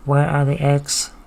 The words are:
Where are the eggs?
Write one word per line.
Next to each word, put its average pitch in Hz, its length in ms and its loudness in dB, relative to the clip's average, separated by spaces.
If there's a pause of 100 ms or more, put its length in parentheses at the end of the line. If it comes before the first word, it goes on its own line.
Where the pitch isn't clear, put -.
Where 143 220 2
are 143 180 0
the 139 160 0
eggs? 143 500 -2 (160)